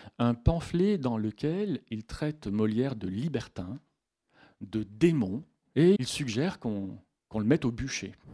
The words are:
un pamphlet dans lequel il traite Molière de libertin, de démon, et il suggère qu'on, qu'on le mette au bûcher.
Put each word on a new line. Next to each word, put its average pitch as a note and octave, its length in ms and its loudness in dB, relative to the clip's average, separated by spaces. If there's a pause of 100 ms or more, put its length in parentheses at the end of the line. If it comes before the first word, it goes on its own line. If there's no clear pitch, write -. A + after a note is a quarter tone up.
(180)
un A#2+ 160 4
pamphlet F3 640 2
dans B2+ 180 0
lequel D3+ 720 -2
il G#2+ 160 -6
traite - 420 -6
Molière A2 500 0
de G2 120 -6
libertin, A2 720 -6 (800)
de G#2+ 220 -6
démon, A2 600 2 (320)
et F3+ 220 8
il B2+ 80 -2
suggère C#3 520 -2
qu'on, G2+ 400 -6 (320)
qu'on A2 80 -4
le G#2 80 0
mette C#3+ 180 4
au A#2+ 60 2
bûcher. A#2+ 420 -6 (220)